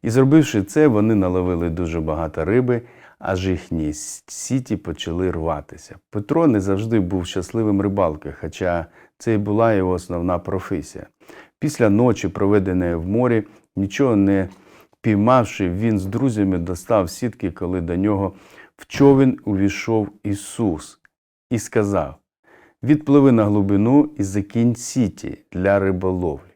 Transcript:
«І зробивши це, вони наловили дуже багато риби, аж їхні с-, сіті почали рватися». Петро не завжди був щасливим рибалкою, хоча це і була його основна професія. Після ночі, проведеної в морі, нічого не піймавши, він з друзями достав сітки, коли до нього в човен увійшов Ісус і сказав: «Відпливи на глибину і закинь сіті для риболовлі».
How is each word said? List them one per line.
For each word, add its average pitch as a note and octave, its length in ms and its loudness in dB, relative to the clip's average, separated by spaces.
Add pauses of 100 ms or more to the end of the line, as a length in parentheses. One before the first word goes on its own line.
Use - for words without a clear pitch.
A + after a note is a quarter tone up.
«І A#2+ 60 -2
зробивши C3+ 540 4
це, D3+ 240 2
вони A2 280 4
наловили F2+ 540 0
дуже E2 300 -4
багато D#2+ 460 -4
риби, A#2+ 360 0 (380)
аж F#2 280 -4
їхні E2 420 -4
с-, - 380 -12
сіті B2 500 -6
почали E2+ 540 -6
рватися». D#2+ 640 -8 (140)
Петро D3 380 0
не A2 120 4
завжди G#2 400 0
був F2+ 260 -2
щасливим G2+ 560 -2
рибалкою, G2 600 -2
хоча E2+ 440 -4 (320)
це A2+ 160 -2
і G#2+ 40 2
була G#2 360 2
його F#2 180 2
основна F2 480 -4
професія. - 680 -8 (520)
Після C3+ 300 0
ночі, G#2+ 380 2
проведеної F#2 680 0
в E2 120 -6
морі, A2+ 360 0 (320)
нічого A2 400 0
не G2 340 2 (540)
піймавши, G#2+ 680 2
він G#2 300 0
з F#2+ 60 -6
друзями G#2 520 -2
достав F2+ 520 -2
сітки, G#2 420 -6
коли F2+ 300 -6
до E2+ 140 -4
нього G2 380 0 (440)
в - 100 -20
човен C3+ 580 4
увійшов G2+ 640 -2 (140)
Ісус G2+ 760 -6 (500)
і A#2+ 100 -2
сказав: G2 560 -2 (680)
«Відпливи C#3+ 480 4
на A2+ 140 4
глибину G#2 720 2
і G#2 60 -2
закинь G#2 520 -2
сіті - 640 -4 (140)
для G2 280 0
риболовлі». F#2 760 -2